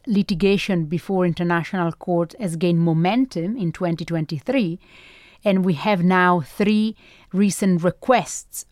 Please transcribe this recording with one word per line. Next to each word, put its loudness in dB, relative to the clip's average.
litigation 0
before -2
international -2
courts -4
has -4
gained 2
momentum 0
in -2
twenty -4
twenty-three, -2
and 2
we 2
have 0
now 4
three -2
recent 2
requests -2